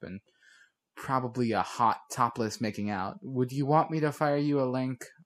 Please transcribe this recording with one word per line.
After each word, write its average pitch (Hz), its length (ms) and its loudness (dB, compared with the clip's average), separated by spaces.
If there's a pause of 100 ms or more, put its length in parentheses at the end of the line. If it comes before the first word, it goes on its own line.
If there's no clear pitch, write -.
and 95 180 -12 (720)
probably 123 560 0
a 107 120 4
hot - 360 2 (120)
topless 117 500 0
making 104 280 -2
out, 98 320 -4
would 127 300 -2
you 139 140 -2
want 156 260 2
me 160 80 -2
to 147 140 0
fire 143 240 2
you 143 240 2
a 127 100 0
link? 131 320 -2 (220)